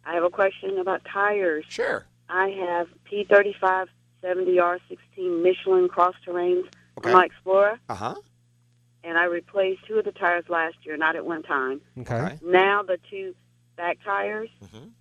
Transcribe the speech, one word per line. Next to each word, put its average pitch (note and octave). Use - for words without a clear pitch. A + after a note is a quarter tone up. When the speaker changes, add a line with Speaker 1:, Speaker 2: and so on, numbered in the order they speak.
Speaker 1:
I D#3+
have E3+
a F3
question G3
about F#3
tires. G3
Speaker 2:
Sure. A#3+
Speaker 1:
I F#3+
have F3
P G3+
thirty-five G3
seventy F3+
R F3
sixteen F3+
Michelin F#3
cross F3+
terrains F3+
Speaker 2:
Okay. -
Speaker 1:
on -
my F3+
Explorer. G3+
Speaker 2:
Uh-huh. A2
Speaker 1:
And E3+
I F3
replaced F#3+
two A3
of G3
the G3+
tires F3
last E3
year, D#3
not E3
at D#3
one E3
time. C3+
Speaker 3:
Okay. A#2+
Speaker 2:
Okay. B2
Speaker 1:
Now F#3+
the F#3
two F#3+
back F3
tires G#3
Speaker 2:
Mm-hmm. G#2+